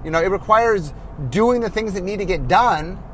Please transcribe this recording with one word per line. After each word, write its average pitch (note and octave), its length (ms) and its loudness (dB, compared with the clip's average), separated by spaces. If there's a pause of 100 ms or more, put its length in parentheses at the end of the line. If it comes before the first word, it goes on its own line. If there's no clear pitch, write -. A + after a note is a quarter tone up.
You D#3 80 -6
know, E3 100 2
it F#3 80 0
requires G#3+ 640 2 (360)
doing A3+ 300 4
the A3 120 -4
things A3 220 -4
that F#3+ 100 -4
need G3+ 140 -4
to G3 80 -4
get D#3+ 220 -2
done. F3+ 540 2 (120)